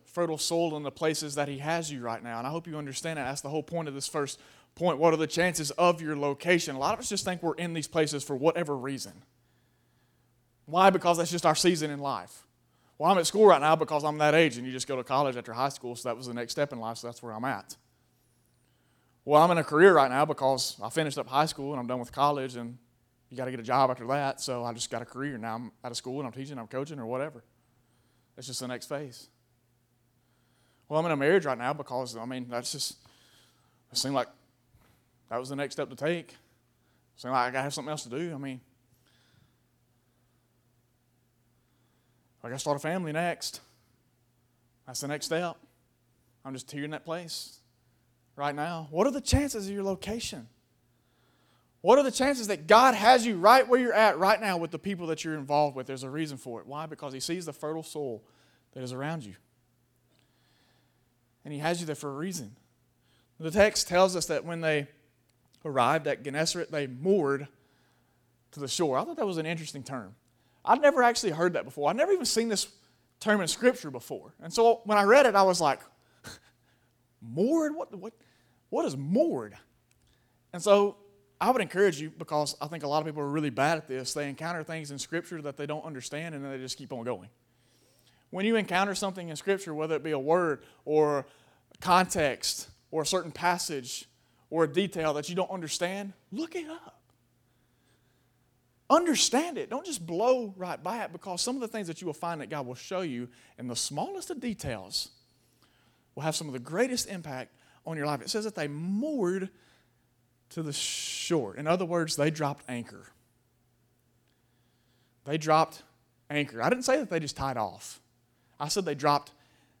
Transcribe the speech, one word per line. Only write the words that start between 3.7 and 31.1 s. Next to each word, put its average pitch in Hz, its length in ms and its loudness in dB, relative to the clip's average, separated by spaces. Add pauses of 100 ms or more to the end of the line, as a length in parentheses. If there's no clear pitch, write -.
of 135 60 -8
this 135 140 -8
first 139 320 -4 (340)
point. 165 240 2
What 160 140 6
are 160 60 4
the 156 80 2
chances 160 460 0
of 170 280 4
your 151 160 -4
location? 143 600 0
A - 20 -6
lot 160 160 0
of 233 60 -8
us 254 100 -8
just 196 160 -4
think 180 160 -4
we're 160 140 0
in 170 180 -6
these 156 120 -6
places 147 380 0
for 143 100 -4
whatever 151 400 2
reason. 127 380 -8 (1500)
Why? 180 240 6
Because 175 300 4
that's 175 120 0
just 170 140 -2
our 156 100 6
season 156 360 2
in 143 100 -8
life. 120 460 -6 (500)
Well, 165 160 4
I'm 190 60 4
at 165 80 2
school 208 200 8
right 160 140 10
now 156 160 6
because 151 260 0
I'm 151 160 -2
that 151 160 6
age, 156 220 6
and 123 100 -8
you 131 60 -10
just 127 160 -8
go 135 80 -4
to 127 80 -4
college 131 320 0
after 117 160 -10
high 127 160 0
school, 120 260 -10
so 120 140 -8
that 117 80 -2
was 127 100 -12
the 120 80 -8
next 120 180 -6
step 143 200 -2
in 120 80 -10
life, 113 160 -8
so - 100 -12
that's 117 160 -14
where 120 100 -10
I'm 113 120 -6
at. 117 320 -6 (1500)
Well, 147 160 6
I'm 175 120 8
in 170 60 2
a 151 60 2
career 170 300 8
right 135 160 6
now 135 140 2
because 135 580 0
I 110 80 -6
finished 151 260 -2
up 131 120 -6
high 139 180 2
school 139 240 -8
and 143 80 -6
I'm 123 80 -6
done 123 140 -4
with 120 100 -10
college, 135 460 0
and 120 200 -12 (540)
you 127 60 -18
gotta 127 140 -6
get 127 100 -8
a 113 40 -12
job 127 260 4
after 123 160 -6
that, 139 340 -2
so 123 240 -6
I 120 80 -6
just 117 180 -8
got 117 120 -6
a - 20 -12
career. 135 340 -8
Now 110 160 -8
I'm 117 180 -10 (120)
out 123 60 -10
of 117 60 -8
school 127 220 -8
and 139 80 -6
I'm 113 60 -10
teaching, 135 260 -12
I'm 113 80 -12
coaching, 143 320 -8
or 113 80 -10
whatever. 127 380 -8 (920)
That's 131 80 -14
just 131 140 -10
the 127 80 -8
next 123 180 -8
phase. 143 420 -10 (1600)
Well, 156 120 0
I'm 170 60 0
in 165 60 0